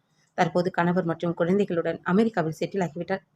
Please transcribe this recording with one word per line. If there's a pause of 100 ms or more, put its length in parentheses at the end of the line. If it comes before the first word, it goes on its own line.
(340)
தற்போது
கணவர்
மற்றும்
குழந்தைகளுடன்
அமெரிக்காவில்
செட்டில்
ஆகிவிட்டார். (160)